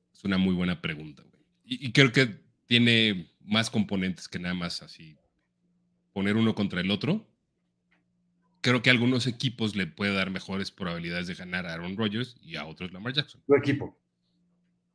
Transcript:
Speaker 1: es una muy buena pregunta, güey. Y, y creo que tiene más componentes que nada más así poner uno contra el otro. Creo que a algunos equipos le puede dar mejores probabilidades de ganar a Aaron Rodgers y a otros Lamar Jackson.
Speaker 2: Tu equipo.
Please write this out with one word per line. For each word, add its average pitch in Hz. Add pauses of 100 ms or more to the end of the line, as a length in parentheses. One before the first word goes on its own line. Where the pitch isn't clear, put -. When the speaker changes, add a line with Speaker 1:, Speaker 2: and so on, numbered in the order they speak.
(140)
Speaker 1:
es -
una 98
muy 92
buena 90
pregunta, 78
güey. - (200)
Y, 127
y 113
creo 135
que 120 (260)
tiene 113
más 110
componentes 95
que -
nada 90
más 87
así 78 (960)
poner 98
uno 113
contra 90
el 92
otro. 127 (1300)
Creo 123
que 123
a 127
algunos 123
equipos 113
le 95
puede 101
dar 95
mejores 95
probabilidades 87
de 90
ganar 90
a 82
Aaron 87
Rodgers 110
y 80
a 76
otros 82
Lamar 104
Jackson. -
Speaker 2:
Tu 139
equipo. 135 (1000)